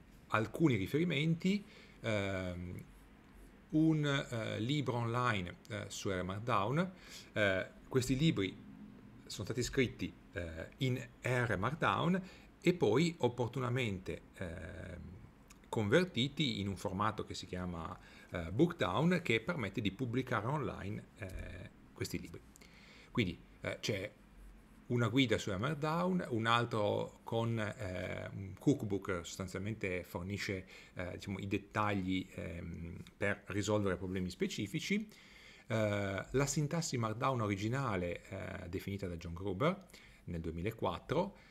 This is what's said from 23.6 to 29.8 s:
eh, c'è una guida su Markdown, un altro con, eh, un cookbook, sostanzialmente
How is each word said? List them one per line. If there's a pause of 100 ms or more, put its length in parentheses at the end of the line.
eh,
c'è (760)
una
guida
su
Markdown,
un
altro
con,
eh,
un
cookbook,
sostanzialmente